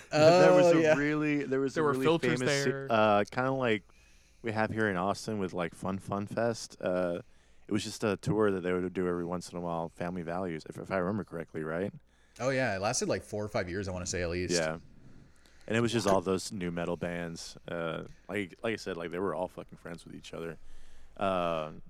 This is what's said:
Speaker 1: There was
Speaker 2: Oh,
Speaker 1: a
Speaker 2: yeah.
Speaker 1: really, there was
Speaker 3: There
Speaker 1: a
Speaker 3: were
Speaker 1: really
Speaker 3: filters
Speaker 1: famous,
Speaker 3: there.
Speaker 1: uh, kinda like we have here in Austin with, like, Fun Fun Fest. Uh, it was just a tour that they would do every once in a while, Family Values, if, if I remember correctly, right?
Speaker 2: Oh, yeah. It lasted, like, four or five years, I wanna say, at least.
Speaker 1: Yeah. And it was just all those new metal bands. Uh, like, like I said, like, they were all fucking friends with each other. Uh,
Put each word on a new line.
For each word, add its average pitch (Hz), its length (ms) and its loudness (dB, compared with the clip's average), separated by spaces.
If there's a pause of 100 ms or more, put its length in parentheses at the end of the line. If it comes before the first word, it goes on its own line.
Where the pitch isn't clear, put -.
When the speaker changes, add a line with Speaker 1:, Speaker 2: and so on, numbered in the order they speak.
(100)
Speaker 1:
There 175 420 8
was 180 140 8
Speaker 2:
Oh, 170 120 8
Speaker 1:
a 165 40 4
Speaker 2:
yeah. 156 140 8
Speaker 1:
really, 147 480 2
there 131 160 0
was 135 140 0
Speaker 3:
There 160 100 2
Speaker 1:
a - 20 4
Speaker 3:
were 143 60 4
Speaker 1:
really 131 120 0
Speaker 3:
filters 156 360 4
Speaker 1:
famous, 139 240 2
Speaker 3:
there. 135 260 -2
Speaker 1:
uh, 107 400 6
kinda 131 220 0
like 120 300 2 (600)
we 117 100 -4
have 110 180 0
here 110 200 2
in 92 60 0
Austin 101 420 -2
with, 95 140 -2
like, 87 220 -4
Fun 95 240 -4
Fun 101 280 -4
Fest. - 540 -4
Uh, 90 400 0 (480)
it - 40 -4
was 104 120 0
just 107 200 -10
a 101 140 0
tour 104 320 2
that 92 100 0
they 90 120 0
would 90 200 -2
do 90 160 0
every 87 160 -2
once 87 260 -6
in 90 80 -10
a - 20 -8
while, 85 360 -4
Family 90 260 -6
Values, 85 460 -6
if, - 100 -12
if 92 120 -10
I 95 80 0
remember 92 260 -2
correctly, 80 400 -10
right? 85 280 -4 (480)
Speaker 2:
Oh, 127 100 -2
yeah. 127 260 0
It 92 60 -4
lasted, 127 260 -2
like, 104 140 -2
four 104 220 -6
or 104 40 -6
five 101 200 -2
years, 92 200 -4
I 95 40 -6
wanna 90 140 -6
say, 90 160 -2
at 85 80 -2
least. 90 240 -2
Speaker 1:
Yeah. 80 220 0 (920)
And 113 120 0
it - 20 2
was 117 120 0
just 110 140 0
all 95 140 4
those 92 320 -2
new 87 180 -4
metal 85 240 -4
bands. 87 600 -8 (100)
Uh, 82 360 -6 (260)
like, 98 340 -6
like 113 120 -4
I - 20 -8
said, 95 220 -8
like, 85 120 -8
they 87 80 -6
were 92 160 -2
all 90 140 -4
fucking - 300 -16
friends 85 260 -14
with - 100 -18
each - 200 -16
other. 82 240 -8 (580)
Uh, 85 540 0 (200)